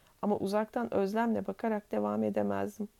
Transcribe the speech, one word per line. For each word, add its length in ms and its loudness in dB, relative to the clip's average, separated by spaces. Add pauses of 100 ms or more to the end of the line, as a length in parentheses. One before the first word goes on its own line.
(220)
Ama 160 2
uzaktan 560 -2
özlemle 540 2
bakarak 440 -4
devam 320 0
edemezdim. 640 0 (120)